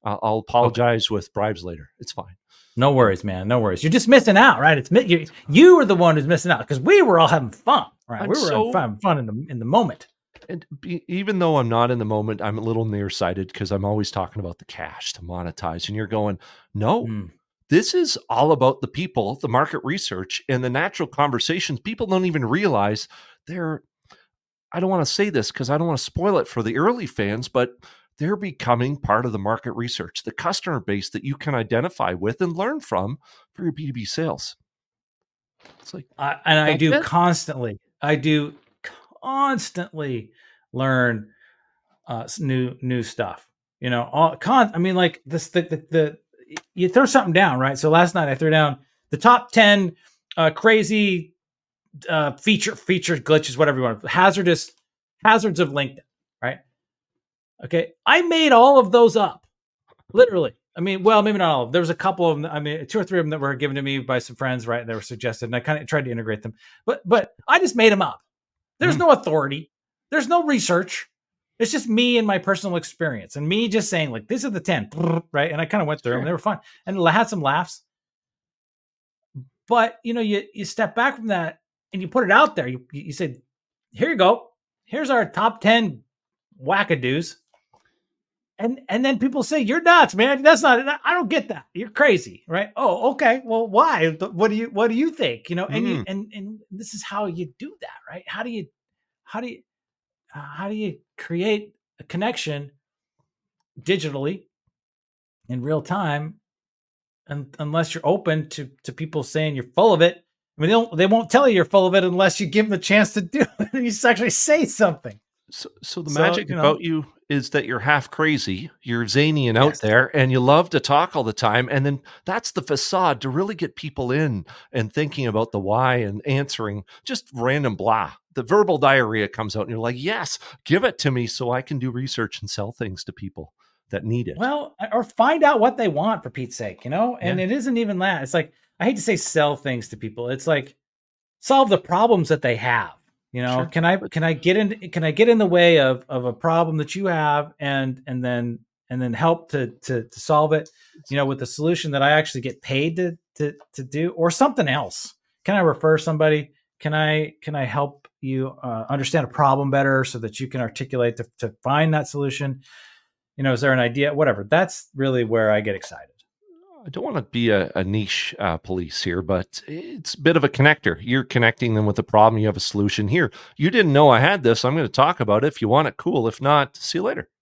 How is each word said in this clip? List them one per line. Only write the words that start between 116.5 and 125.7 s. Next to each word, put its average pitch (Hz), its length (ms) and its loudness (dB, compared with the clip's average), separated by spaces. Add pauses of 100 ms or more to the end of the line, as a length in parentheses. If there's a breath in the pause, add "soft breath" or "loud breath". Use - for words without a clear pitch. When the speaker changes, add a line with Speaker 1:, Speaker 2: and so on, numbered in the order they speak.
Speaker 2:
know. 160 60 -2
Speaker 1:
about 151 200 2
you 160 240 -4 (240)
is 143 220 -2
that 143 140 0
you're 120 140 -6
half 135 320 0
crazy, 151 580 -2 (120)
you're 117 260 -4
zany 143 400 2
and 113 100 2
out 131 120 6
Speaker 2:
Yes. 151 100 -6
Speaker 1:
there, 131 360 4
and 131 160 2
you 127 80 2
love 151 320 4
to 156 80 2
talk 151 360 0
all 139 80 0
the 107 100 -2
time. 120 380 0
And 139 140 0
then 139 160 -2 (240 loud breath)
that's 233 260 -6
the 180 100 -6
facade 156 600 0
to 139 80 -6
really 190 260 -4
get 160 200 -6
people 139 360 -6
in 131 340 -2 (260 loud breath)
and 113 220 -4
thinking 143 320 -4
about 110 260 0
the 101 80 -4
why 123 380 0